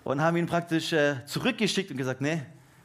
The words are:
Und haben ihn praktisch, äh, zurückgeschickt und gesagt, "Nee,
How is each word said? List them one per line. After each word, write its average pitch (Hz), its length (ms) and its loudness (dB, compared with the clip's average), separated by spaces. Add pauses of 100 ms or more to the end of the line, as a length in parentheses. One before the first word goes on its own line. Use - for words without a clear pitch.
Und 139 160 0
haben 165 160 4
ihn 170 100 2
praktisch, 170 460 0
äh, 143 340 2
zurückgeschickt 196 640 0
und 139 60 -8
gesagt, 127 240 -2
"Nee, 151 220 -2 (420)